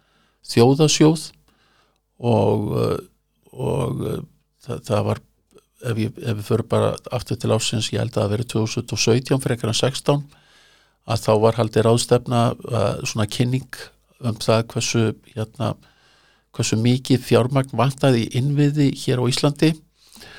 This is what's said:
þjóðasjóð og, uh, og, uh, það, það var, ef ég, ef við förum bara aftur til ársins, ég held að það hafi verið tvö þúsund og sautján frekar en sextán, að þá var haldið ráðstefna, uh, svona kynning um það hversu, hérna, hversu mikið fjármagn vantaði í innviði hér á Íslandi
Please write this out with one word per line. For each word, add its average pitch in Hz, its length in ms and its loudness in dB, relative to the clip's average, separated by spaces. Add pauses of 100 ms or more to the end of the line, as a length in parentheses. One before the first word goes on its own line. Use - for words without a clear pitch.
(440)
þjóðasjóð 151 840 4 (920)
og, 107 480 2
uh, 117 300 -2 (540)
og, - 500 -4
uh, 110 160 -6 (460)
það, - 180 -10
það 107 220 -2
var, 107 160 -4 (600)
ef 113 220 -4
ég, 110 160 -6
ef 113 160 -4
við 104 100 -8
förum 120 240 -2
bara 107 220 2 (160)
aftur - 320 -6
til 110 160 0
ársins, 110 340 -2
ég 104 140 -2
held 113 80 -4
að - 80 -4
það 107 80 0
hafi 101 80 -2
verið 107 160 -6
tvö 110 140 -2
þúsund - 280 -6
og 113 120 -4
sautján 131 380 2
frekar 117 280 -2
en 107 80 -2
sextán, 143 480 0 (840)
að 110 160 -2
þá - 140 2
var 113 180 4
haldið 113 300 0
ráðstefna, 120 560 2 (160)
uh, 110 320 -2 (100)
svona 117 260 -4
kynning 127 520 -2 (420)
um 117 160 -4
það 113 300 2
hversu, 117 340 -2 (260)
hérna, 107 460 -6 (840)
hversu - 240 0
mikið 127 440 2
fjármagn 127 520 2
vantaði 120 520 2
í - 80 -10
innviði 143 580 2
hér - 260 -2
á 123 80 0
Íslandi 143 440 2 (680)